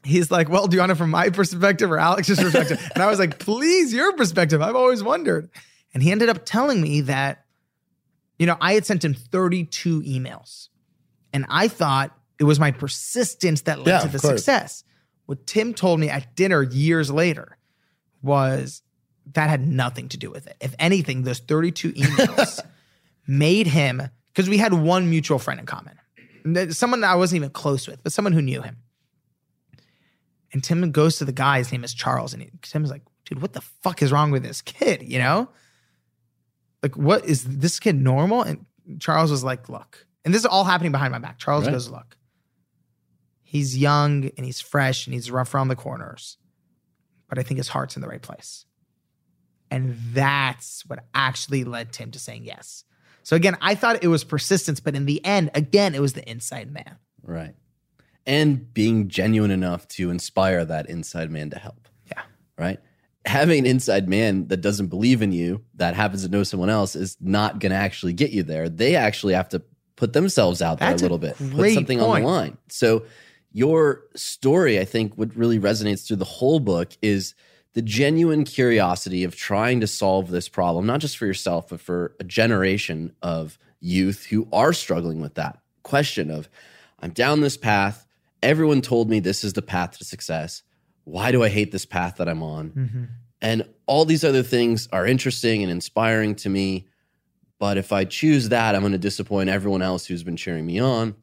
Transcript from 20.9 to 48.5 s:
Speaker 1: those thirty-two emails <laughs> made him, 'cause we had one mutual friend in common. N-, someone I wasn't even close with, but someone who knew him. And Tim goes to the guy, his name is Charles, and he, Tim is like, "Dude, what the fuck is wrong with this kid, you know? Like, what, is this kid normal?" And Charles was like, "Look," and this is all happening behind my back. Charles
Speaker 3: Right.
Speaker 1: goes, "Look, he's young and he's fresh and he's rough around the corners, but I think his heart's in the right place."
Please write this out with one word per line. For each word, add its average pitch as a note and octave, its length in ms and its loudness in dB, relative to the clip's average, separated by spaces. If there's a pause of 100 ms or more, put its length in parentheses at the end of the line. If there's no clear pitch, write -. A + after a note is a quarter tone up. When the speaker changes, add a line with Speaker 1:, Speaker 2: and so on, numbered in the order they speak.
Speaker 1:
those B2+ 160 -2
thirty-two D#3+ 520 -2
emails C#3+ 680 2 (320)
<laughs> - 340 -20
made D#3+ 400 4
him, C3+ 340 2 (320)
'cause F#3 140 2
we G3+ 120 4
had G#3+ 140 4
one F3 360 4
mutual D3+ 300 2
friend C3 200 -6
in - 60 -16
common. - 320 -14 (460)
N-, E3+ 280 -2
someone A#3+ 320 0
I F#3 100 4
wasn't F3+ 240 2
even C#3 140 -4
close C#3 360 -4
with, C#3 140 -18
but D#3+ 100 -6
someone G3+ 220 0
who D#3+ 80 4
knew B2+ 220 -4
him. A#2+ 140 -14 (1800)
And C3+ 100 -4
Tim E3+ 280 0
goes D3+ 260 2
to D3 80 -6
the C3 60 -4
guy, C3+ 280 2
his A#2+ 120 -4
name A#2+ 120 -6
is A#2+ 100 -12
Charles, B2 400 -4
and B2 100 -14
he, - 60 -20 (120)
Tim D3+ 220 -6
is C3+ 80 -4
like, - 120 -14 (220)
"Dude, C3+ 160 -10
what - 120 -8
the - 80 -14
fuck - 400 -6
is C3+ 100 2
wrong D3 200 2
with B2+ 120 0
this - 180 -12
kid, - 420 -2
you B2 140 -6
know? D#3 320 0 (1300)
Like, C#3 140 -4
what, E3 280 2
is C#3+ 200 0
this C#3 340 -2
kid F#3 160 2
normal?" C#3 480 2
And - 220 -8 (340)
Charles D#3 320 2
was C3 120 -2
like, B2+ 260 -8
"Look," - 360 -18 (200)
and E3+ 80 2
this A3 80 4
is A#3 40 -4
all F#3+ 200 4
happening F3 260 2
behind C3+ 200 0
my B2 80 -8
back. - 180 -14
Charles D3 280 0
Speaker 3:
Right. C#3 60 0
Speaker 1:
goes, B2 180 -4
"Look, - 280 -18 (1300)
he's C3+ 340 -4
young C#3+ 600 2
and B2+ 80 -10
he's B2+ 140 -12
fresh C3+ 480 -2
and B2+ 60 -10
he's A#2+ 180 -10
rough B2+ 220 -4
around C3+ 160 0
the B2+ 60 -2
corners, - 640 -16 (920)
but C3 100 -6
I B2+ 40 -4
think C3+ 140 -6
his C3 120 -8
heart's C3 260 -6
in C3+ 60 -12
the - 80 -10
right A#2+ 120 -14
place." - 440 -20 (1040)